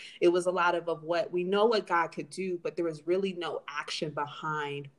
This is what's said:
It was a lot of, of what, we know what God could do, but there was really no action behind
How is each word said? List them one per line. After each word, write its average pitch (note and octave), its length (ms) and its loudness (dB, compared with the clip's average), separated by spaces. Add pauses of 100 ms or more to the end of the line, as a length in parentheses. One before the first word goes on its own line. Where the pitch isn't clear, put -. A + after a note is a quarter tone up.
(200)
It F3 80 8
was F3 180 4
a F3+ 60 4
lot F3 240 2
of, E3+ 120 -4
of D#3+ 140 -2
what, E3 300 0
we F3+ 100 0
know G3 220 4
what A3+ 220 4
God E3+ 220 2
could D3+ 220 -10
do, F3+ 320 -4
but D#3 140 -6
there F3 80 0
was D#3+ 220 -4
really F#3+ 260 2
no E3 340 -6
action D3 440 -6
behind C#3+ 760 -4 (100)